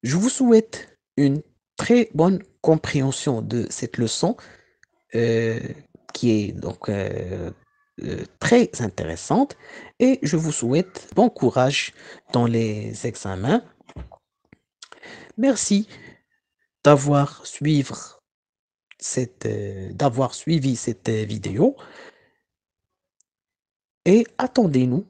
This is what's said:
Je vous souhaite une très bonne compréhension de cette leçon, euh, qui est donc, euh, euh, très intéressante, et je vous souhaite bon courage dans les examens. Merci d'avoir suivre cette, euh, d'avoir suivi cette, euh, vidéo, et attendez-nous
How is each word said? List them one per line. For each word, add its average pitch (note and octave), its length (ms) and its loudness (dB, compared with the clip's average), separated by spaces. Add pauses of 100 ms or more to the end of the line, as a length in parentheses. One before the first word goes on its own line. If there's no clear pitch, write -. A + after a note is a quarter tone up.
Je C3 140 -2
vous G#3+ 120 2
souhaite A#3 680 2 (180)
une C#3+ 240 2 (360)
très A#3+ 360 4
bonne E3+ 300 2 (180)
compréhension C#3 800 0
de A2 280 -4
cette - 280 -10
leçon, C#3+ 380 -2 (800)
euh, A2+ 440 0 (540)
qui A#2+ 180 2
est G#2 200 0
donc, - 380 -10
euh, F#2 600 -6 (520)
euh, - 200 -8 (160)
très A#3 300 2 (100)
intéressante, G#2+ 760 -2 (440)
et C4 220 4
je E3 140 -2
vous D#3+ 160 -2
souhaite C#3+ 640 -2
bon A#3 140 4
courage C3 640 0 (400)
dans A#2+ 120 4
les A2 600 -2
examens. A2 560 -2 (1700)
Merci G#3+ 500 2 (960)
d'avoir C#3+ 640 4
suivre - 760 -4 (760)
cette, - 480 -6
euh, G2+ 480 -8
d'avoir B2+ 400 0
suivi C#3 420 -2
cette, - 320 -6
euh, A2 160 -2
vidéo, G#2+ 540 -2 (2250)
et G#3+ 240 4 (100)
attendez-nous D3+ 720 0